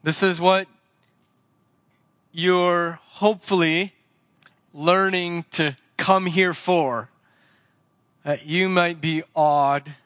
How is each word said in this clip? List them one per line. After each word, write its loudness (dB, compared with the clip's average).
This -2
is 0
what 2
you're 0
hopefully 0
learning 0
to -2
come 2
here 0
for, -2
that -6
you 0
might 0
be -2
awed 0